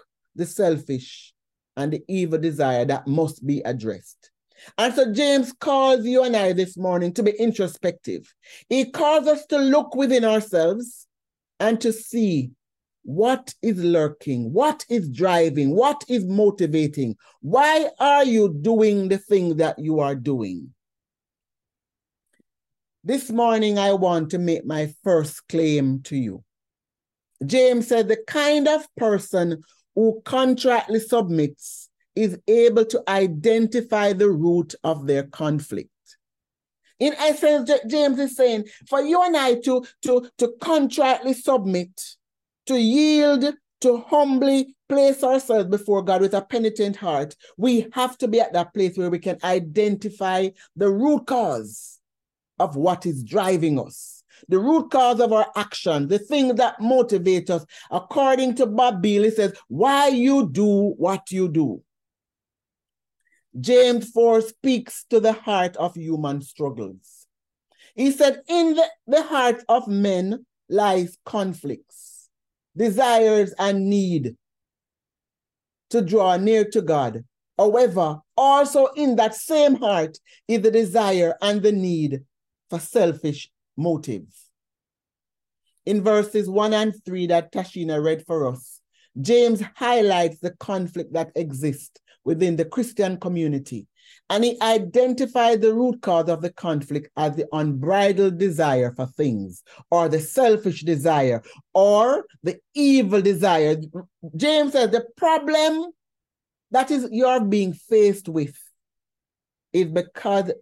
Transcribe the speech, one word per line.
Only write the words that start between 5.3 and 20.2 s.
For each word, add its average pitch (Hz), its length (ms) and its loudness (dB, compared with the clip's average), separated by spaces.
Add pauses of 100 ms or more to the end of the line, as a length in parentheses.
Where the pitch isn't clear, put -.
calls 262 520 0
you 254 200 2
and 240 120 0
I 190 160 2
this 180 240 -4
morning 180 380 -2
to 247 80 -2
be 208 100 2
introspective. 190 1000 -4 (360)
He 247 220 -2
calls 302 360 0
us 294 200 0
to 294 120 0
look 285 360 2
within 247 300 2
ourselves 214 800 -2 (520)
and 220 220 0
to 233 120 0
see 196 580 -2 (520)
what 240 600 -2
is 214 160 -2
lurking, 151 720 -2
what 294 360 0
is 208 200 -2
driving, 151 680 0
what 277 340 2
is 240 160 -2
motivating. 160 920 0 (240)
Why 294 480 2 (100)
are 285 260 4
you 214 360 2
doing 208 480 2
the 196 100 0
thing 180 380 0
that 160 220 -2
you 156 220 -2
are 139 140 -2
doing? 120 600 -6 (2250)